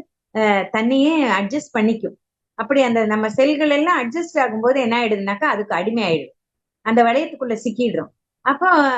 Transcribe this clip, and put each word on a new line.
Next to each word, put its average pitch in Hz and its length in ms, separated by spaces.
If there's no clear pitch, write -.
அஹ், 208 360
தன்னையே 269 420
அட்ஜஸ்ட் 202 460
பண்ணிக்கும். 220 420
அப்படி 269 240
அந்த 233 240
நம்ம 214 220
செல்கள் 285 420
எல்லாம் 302 280
அட்ஜஸ்ட் 294 400
ஆகும்போது 240 420
என்ன 233 160
ஆயிடுதுனாக்கா 208 520
அதுக்கு 208 260
அடிமை 214 300
ஆயிடும், 160 300
அந்த 226 160
வளையத்துக்குள்ள 247 540
சிக்கிடுறோம். 214 540
அப்போ 285 240